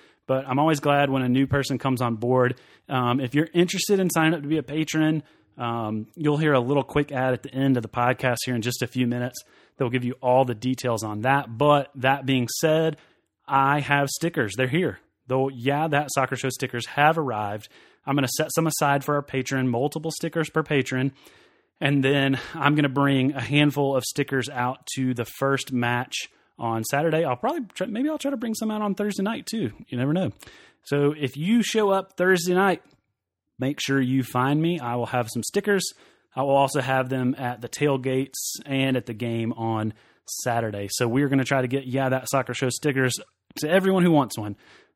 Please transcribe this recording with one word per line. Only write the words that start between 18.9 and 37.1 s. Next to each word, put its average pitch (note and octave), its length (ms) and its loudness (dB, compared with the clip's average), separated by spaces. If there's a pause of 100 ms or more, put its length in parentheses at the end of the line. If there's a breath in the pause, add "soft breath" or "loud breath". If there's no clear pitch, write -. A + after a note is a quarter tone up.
for D3 120 0
our C#3+ 60 0
patron, C3 460 -2
multiple D3 440 -2
stickers D#3+ 380 -4
per D#3 140 0
patron. C3+ 480 0 (720 soft breath)
And C#3+ 200 4
then C3+ 380 2 (140 loud breath)
I'm D3 220 2
gonna D3 120 4
bring C#3 460 2
a C3 80 -6
handful C#3 560 2
of B2 80 -2
stickers C3+ 420 -2
out B2+ 480 -6
to B2+ 180 0
the A#2+ 120 -4
first C3+ 480 -2
match A#2+ 560 -2 (280 soft breath)
on A2+ 280 -4
Saturday. D#3 400 0
I'll B2 100 -2
probably C4+ 380 -4
try, - 140 -6
maybe A#3 200 -2
I'll D#4 100 -2
try C#4 140 -4
to C#4 60 -4
bring A3+ 180 -6
some A3 160 -4
out G#3+ 100 -4
on G3+ 140 -2
Thursday G#3 280 -2
night A3 220 -4
too. E3+ 280 -4 (160)
You B2 80 -6
never C3+ 160 0
know. F3+ 180 0 (520 loud breath)
So C#3+ 280 2
if D3 240 -4
you G#3+ 280 2
show G#3+ 260 2
up F#3+ 260 0
Thursday F3+ 380 2
night, F#3 280 4 (800)
make C3+ 220 -2
sure C#3 180 0
you C3 240 2
find C3+ 380 2
me. E3+ 180 0
I A#2+ 160 -4
will A#2+ 120 -4
have B2 260 -2
some A2+ 100 -4
stickers. G3+ 400 0 (500 soft breath)
I C3 100 -2
will C#3 120 2
also C#3 240 2
have C3 300 0
them C3 280 0